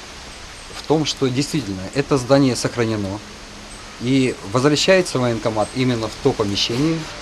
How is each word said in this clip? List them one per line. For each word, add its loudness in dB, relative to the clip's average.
в -12
том, 2
что -2
действительно -2
это 2
здание 4
сохранено -2
и 2
возвращается 4
военкомат 0
именно 0
в -10
то 6
помещение, 0